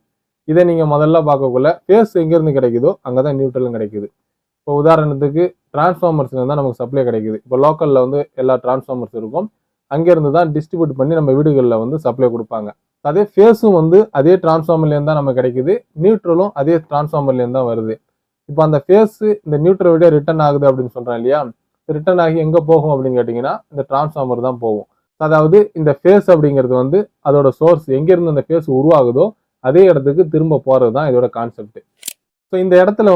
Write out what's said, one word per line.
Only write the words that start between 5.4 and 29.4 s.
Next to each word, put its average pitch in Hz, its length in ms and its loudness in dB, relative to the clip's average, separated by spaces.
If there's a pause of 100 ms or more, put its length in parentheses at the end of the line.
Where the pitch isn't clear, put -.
டிரான்ஸ்ஃபார்மர்ஸ்ல 156 640 -2
இருந்தா 143 220 -2
நமக்கு 131 220 -4
சப்ளை 131 260 -4
கிடைக்குது. 110 360 -4
இப்போ 127 120 -4 (100)
லோக்கல்ல 156 400 0
வந்து 143 140 -4 (220)
எல்லா 127 220 0
டிரான்ஸ்ஃபார்மர்ஸ் 127 560 -6
இருக்கும், 151 280 -8 (460)
அங்கிருந்து 160 400 2
தான் 170 180 0
டிஸ்ட்ரிபியூட் 156 460 -4
பண்ணி 143 180 -2
நம்ம 147 200 0
வீடுகள்ல 135 440 2
வந்து 135 240 -6
சப்ளை 127 300 -2
கொடுப்பாங்க. 110 340 -8 (400)
அதே 190 220 0
ஃபேஸும் 214 460 4
வந்து 160 200 2 (220)
அதே 156 140 4 (100)
டிரான்ஸ்ஃபார்மர்ல 160 520 0
இருந்தா 147 220 -2
நமக்கு 135 220 -2
கிடைக்குது, 127 340 -2 (300)
நியூட்ரலும் 190 460 0 (120)
அதே 160 140 0 (120)
டிரான்ஸ்ஃபார்மர்ல 143 560 -2
இருந்து 123 140 -4
தான் 127 140 -2
வருது. 110 220 -6 (560)
இப்போ 156 180 -2
அந்த 156 180 0
ஃபேஸ் 208 340 2 (260)
இந்த 151 200 -4
நியூட்ரல் 180 280 2
வழியா 165 220 4
ரிட்டர்ன் 156 300 -2
ஆகுது 143 240 0
அப்படின்னு 127 260 -4
சொல்றேன் 120 240 -8
இல்லையா, 131 200 0 (560)
ரிட்டர்ன் 180 280 -2
ஆகி 165 220 0
எங்க 160 140 2 (100)
போகும் 156 240 2
அப்படின்னு 131 260 -2
கேட்டீங்கன்னா 120 340 -4 (180)
இந்த 143 200 -8
டிரான்ஸ்ஃபார்மர் 135 560 -4
தான் 123 160 -6
போகும். 107 240 -4 (380)
அதாவது 156 320 4 (220)
இந்த 151 200 0
ஃபேஸ் 196 360 4
அப்படிங்கிறது 139 460 0
வந்து 151 200 0 (280)
அதோட 143 180 4 (120)
சோர்ஸ் 160 260 2 (140)
எங்கிருந்து 170 360 0
அந்த 135 120 -2
ஃபேஸ் 160 220 -2 (100)
உருவாகுதோ 143 480 2 (420)